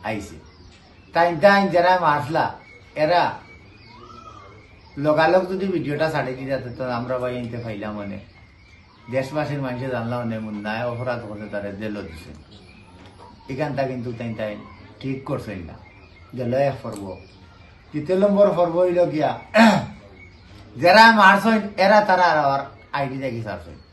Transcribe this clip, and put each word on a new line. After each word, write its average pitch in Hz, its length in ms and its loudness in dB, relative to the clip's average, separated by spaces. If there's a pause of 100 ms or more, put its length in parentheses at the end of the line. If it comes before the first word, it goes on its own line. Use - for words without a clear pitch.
আইছে 101 480 -10 (600)
তাই, 175 280 2
তাই 196 280 6
যারা 175 300 4
মারলা, 147 560 0 (400)
এরা 156 380 2 (1600)
লগালগ 160 540 2
যদি 190 160 -4
ভিডিওটা 151 420 -2
ছাড়ি 131 260 -4
দিয়ে 131 120 -10
যেত, 123 300 -6
তো 127 140 -6
আমরা 123 260 -4
ভাই 123 180 -4
এনতে 120 220 -8
পাইলাম 107 380 -10
মানে, 101 240 -10 (920)
দেশবাসীর 143 500 -4
মানুষে 127 280 -6
জানলা 117 280 -4
মানে, 113 220 -6
মুন্নায় 107 460 -6
অপরাধ 120 440 -6
করছে, 107 220 -12
তারা 101 200 -8
জেলও 104 300 -8
দিছে। 82 300 -16 (1200)
এখানটা 139 300 -4
কিন্তু 123 300 -6
তাই, 113 200 -8
তাই 107 240 -8 (420)
ঠিক 135 260 -8
করছেন 107 340 -8
না, 82 140 -14 (600)
জেলও 123 220 -2
এক 139 260 0
পর্ব। 101 340 -10 (760)
দ্বিতীয় 151 260 -2
নম্বর 202 340 4
পর্ব 170 280 2
হইল 175 260 4
গিয়া, 147 340 -2 (140)
<clears throat> - 1300 0
যারা 220 280 10
মারছেন, 208 480 6 (180)
এরা 202 240 6
তারা 185 220 4
আর 160 140 4
আমার 139 220 2 (340)
আইডি 139 240 -4
দেখি 123 260 -6
ছাড়ছেন 85 340 -12 (160)